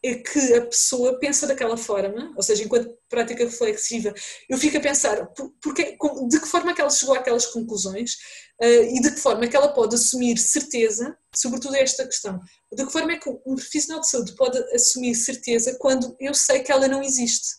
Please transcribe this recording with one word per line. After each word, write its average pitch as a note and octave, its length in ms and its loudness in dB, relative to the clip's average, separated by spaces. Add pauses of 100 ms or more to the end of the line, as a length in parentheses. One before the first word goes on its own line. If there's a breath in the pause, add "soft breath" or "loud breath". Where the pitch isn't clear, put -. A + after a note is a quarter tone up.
é B3 120 -2
que C4 400 2
a A#3+ 100 4
pessoa B3 540 0
pensa D4 260 -2
daquela A#3+ 320 -2
forma, A3 580 -4
ou G3+ 60 -4
seja, G#3 220 2
enquanto A#3 280 0 (160)
prática A#3 360 -2
reflexiva, A3+ 680 -2 (380 loud breath)
eu C4 80 -2
fico D4 200 2
a - 40 2
pensar - 460 0
por-, - 340 -14
porque, - 340 -4
como, C4+ 320 -2
de D4 120 4
que - 80 -6
forma E4+ 240 0
é - 20 -2
que E4 80 -2
ela D4 80 2
chegou C4+ 240 2
àquelas B3 320 0
conclusões, A3 680 -6 (460 loud breath)
eh, A#3 360 6
e C4 40 0
de C#4+ 120 4
que - 80 -10
forma A#3 260 2
é - 20 -2
que A#3+ 80 0
ela C#4+ 120 8
pode A#3 260 2
assumir A#3+ 460 2
certeza, A#3 760 0 (200)
sobretudo C4 400 -4
esta C4 280 0
questão, G3 360 -6 (340 loud breath)
de A#3+ 100 -4
que C4+ 80 -6
forma D#4+ 220 0
é E4+ 60 -4
que - 100 -8
um C4 260 -6
profissional D#4 460 -4
de - 80 0
saúde A#3 260 -2
pode B3+ 220 2 (160)
assumir B3 400 2
certeza A#3+ 680 -2
quando C4 400 0
eu C#4 140 -4
sei C4+ 280 4
que C#4+ 100 -2
ela C4+ 160 6
não C4+ 160 0
existe? B3+ 560 -2